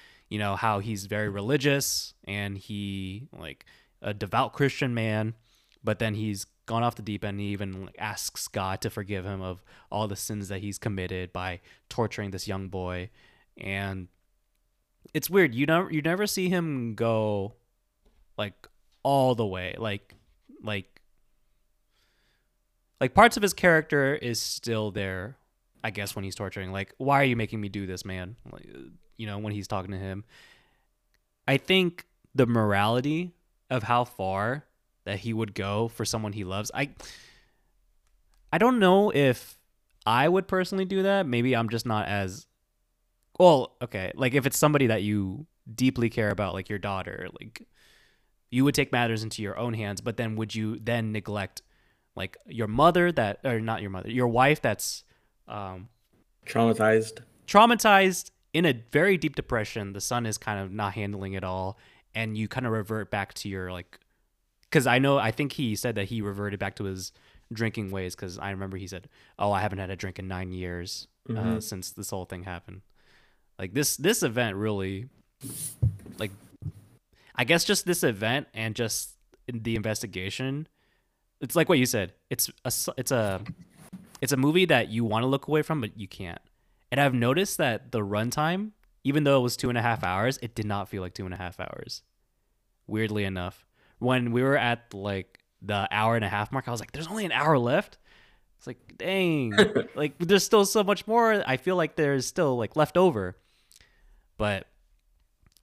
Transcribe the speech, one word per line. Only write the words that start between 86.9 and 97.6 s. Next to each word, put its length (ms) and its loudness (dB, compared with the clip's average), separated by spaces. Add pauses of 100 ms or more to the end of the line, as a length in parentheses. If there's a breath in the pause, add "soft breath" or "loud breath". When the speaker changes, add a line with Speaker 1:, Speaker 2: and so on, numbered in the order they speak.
Speaker 1:
And 100 2
I've 140 4
noticed 440 2
that 340 0
the 80 0
runtime, 720 -2 (320)
even 200 4
though 140 6
it 40 4
was 140 0
two 120 -2
and 100 0
a 40 0
half 220 0
hours, 380 0
it 120 -10
did 120 -4
not 220 -4
feel 140 -8
like 120 -10
two 100 -8
and 100 -8
a 20 -10
half 240 -10
hours. 420 -12 (840)
Weirdly 380 -2
enough, 420 -6 (320)
when 320 0
we 120 2
were 140 2
at, 380 0
like, 460 -6 (220)
the 280 -2
hour 260 2
and 80 0
a 40 -2
half 240 -4
mark, 160 -4
I 20 -6
was 100 -6
like, 120 -14
"There's 160 -8
only 160 -4
an 80 -4
hour 260 4
left." 400 0 (600 soft breath)